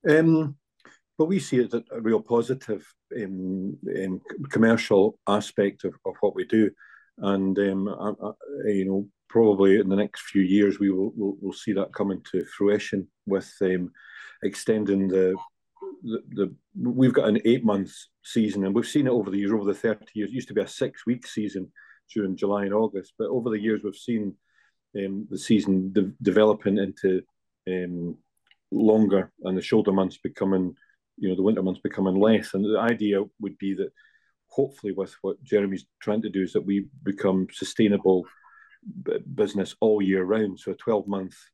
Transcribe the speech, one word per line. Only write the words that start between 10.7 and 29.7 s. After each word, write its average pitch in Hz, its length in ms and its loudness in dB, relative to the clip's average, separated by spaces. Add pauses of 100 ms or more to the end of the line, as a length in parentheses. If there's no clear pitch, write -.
we 98 100 2
will, 98 260 -2
we'll, 101 240 -4
we'll 95 120 -8
see - 220 -6
that 95 200 -4
coming 98 260 -4 (120)
to 90 120 -2
fruition 101 600 -2 (180)
with, 98 260 -4 (120)
um, 92 300 0 (500)
extending 101 680 0
the, 92 280 2 (680)
the, 113 200 -8 (100)
the, 98 220 -4 (200)
we've 123 400 2
got - 140 2
an 107 180 2
eight-month 107 460 2 (320)
season, 101 420 -2
and 98 80 -2
we've 117 120 0
seen 147 200 0
it 127 40 2
over 107 200 0
the 98 80 -2
years, 101 140 -2
over 104 120 -2
the 101 80 0
thirty 107 320 -4 (100)
years. 104 140 -6
It 120 60 -12
used 135 140 -8
to 101 60 -14
be 104 60 0
a 92 80 -2
six-week - 580 -6
season 98 460 -8 (400)
during 98 240 -2
July 101 280 -2
and 98 100 -2
August, 101 420 -2
but 110 120 -6
over 123 200 -2
the 107 120 -2
years, 107 220 -2
we've 104 120 -8
seen, 107 400 -6 (640)
um, 98 320 -6
the 95 80 -8
season 95 540 2
de-, 98 280 0
developing 104 560 4
into, 95 460 0 (460)
um, 90 500 -6 (540)
longer, 107 580 4 (140)
and 95 120 -2
the 90 60 -2
shoulder 104 300 2